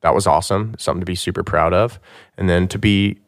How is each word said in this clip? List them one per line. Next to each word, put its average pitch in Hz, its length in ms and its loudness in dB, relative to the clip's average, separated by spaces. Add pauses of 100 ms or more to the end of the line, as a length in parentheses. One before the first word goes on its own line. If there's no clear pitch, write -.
That 80 140 2
was 92 120 2
awesome. 98 520 0
Something - 220 -4
to 92 60 -6
be 92 80 -4
super - 300 -4
proud 82 300 2
of. 113 260 0 (380)
And 92 100 -2
then 90 200 2
to - 100 -6
be 101 500 0